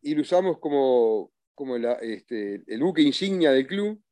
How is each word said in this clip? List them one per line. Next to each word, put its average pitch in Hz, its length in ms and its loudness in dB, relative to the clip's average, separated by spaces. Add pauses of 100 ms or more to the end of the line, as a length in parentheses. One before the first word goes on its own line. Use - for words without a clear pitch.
y 147 120 -4
lo 147 60 0
usamos 180 380 0
como, 123 720 2 (220)
como 131 240 -8
la, 120 160 -2
este, 104 760 -8
el 117 140 -6
buque 160 220 2
insignia 170 480 2
del 135 160 2
club 208 340 -6 (100)